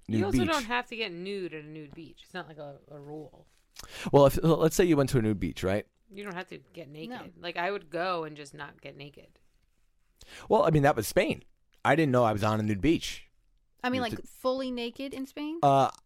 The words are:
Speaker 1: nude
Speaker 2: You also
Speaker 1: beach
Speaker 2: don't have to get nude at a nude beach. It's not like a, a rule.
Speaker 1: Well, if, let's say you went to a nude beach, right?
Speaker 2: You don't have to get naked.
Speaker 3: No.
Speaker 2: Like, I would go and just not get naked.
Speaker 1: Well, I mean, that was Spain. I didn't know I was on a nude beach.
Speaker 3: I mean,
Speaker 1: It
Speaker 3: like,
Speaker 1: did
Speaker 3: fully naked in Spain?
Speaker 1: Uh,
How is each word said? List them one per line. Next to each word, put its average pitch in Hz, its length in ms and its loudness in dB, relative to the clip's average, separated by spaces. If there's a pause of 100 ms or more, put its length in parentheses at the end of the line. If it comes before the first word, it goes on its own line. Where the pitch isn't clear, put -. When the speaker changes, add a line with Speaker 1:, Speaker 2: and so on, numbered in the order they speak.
Speaker 1:
nude 110 120 0
Speaker 2:
You 107 60 2
also 392 140 0
Speaker 1:
beach - 100 2
Speaker 2:
don't 294 160 -2
have 247 220 -4
to 240 80 -14
get 220 160 -6
nude 180 420 -8
at 156 100 -12
a 151 40 -18
nude 151 260 -16
beach. - 300 -20
It's - 100 -20
not 175 140 -12
like 156 100 -18
a, 143 200 -14 (140)
a 147 80 -18
rule. 147 460 -16 (680)
Speaker 1:
Well, 143 140 10
if, - 160 4
let's 160 340 4
say 190 100 6
you 165 120 6
went 135 140 2
to 131 80 4
a - 20 4
nude 107 180 0
beach, - 240 -6
right? 95 220 0 (260)
Speaker 2:
You 202 120 -14
don't 202 120 -10
have 180 120 -10
to 170 100 -16 (160)
get 156 160 -18
naked. 156 220 -14
Speaker 3:
No. 247 80 -12 (200)
Speaker 2:
Like, 175 180 -10
I 175 120 -2
would 196 220 -8
go 170 320 -4
and 151 120 -12
just 147 200 -18
not 147 260 -16
get 143 160 -18
naked. 143 300 -20 (1200)
Speaker 1:
Well, 220 140 4
I 170 80 2
mean, 151 100 4
that 143 140 4
was 107 120 -2
Spain. - 360 0 (420)
I 127 100 6
didn't 156 160 4
know 123 120 6
I 110 100 4
was 104 100 -2
on 107 160 2
a 107 40 -2
nude 107 180 -2
beach. - 400 0 (600)
Speaker 3:
I 247 80 -2
mean, 262 80 -2
Speaker 1:
It 254 40 -2
Speaker 3:
like, 214 120 -4
Speaker 1:
did - 120 -12
Speaker 3:
fully 262 440 -4
naked 240 420 -8
in 269 140 -10
Spain? 302 340 -10
Speaker 1:
Uh, 269 280 4 (160)